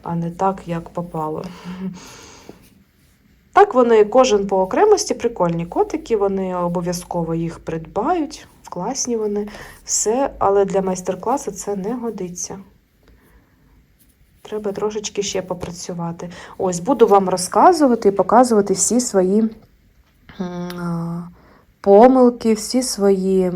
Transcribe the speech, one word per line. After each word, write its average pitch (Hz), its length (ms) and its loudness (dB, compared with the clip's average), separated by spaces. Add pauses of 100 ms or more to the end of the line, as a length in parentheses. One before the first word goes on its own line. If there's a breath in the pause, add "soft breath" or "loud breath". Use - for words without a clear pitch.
а 170 120 -6
не 170 160 -4
так, 190 340 -2
як 165 240 -8
попало. 160 560 -8 (2250 loud breath)
Так, 403 140 6
вони 233 320 6
кожен 208 420 4
по 196 140 0
окремості 339 520 2
прикольні 170 520 -2
котики, 311 520 -2
вони 190 380 -2
обов'язково 175 800 -4
їх 165 240 -6
придбають, 220 880 -6 (220)
класні 233 480 -6
вони, 208 300 -4 (380 loud breath)
все, - 540 -4
але 196 260 2
для 190 160 -2
майстер-класу 185 680 -6
це 202 240 -8
не 196 180 -6
годиться. 208 680 -10 (1800 soft breath)
Треба 214 300 -8
трошечки 208 520 -6
ще 196 180 -4
попрацювати. 175 880 -10 (280 loud breath)
Ось, 180 220 -2
буду 226 280 4
вам 190 220 6
розказувати 233 800 4
і - 20 -2
показувати 202 600 2
всі 214 260 0
свої, 196 400 2
м, 220 100 2 (1300)
а, 170 440 -6 (580 soft breath)
помилки, 240 720 6
всі 240 300 -2
свої 190 720 2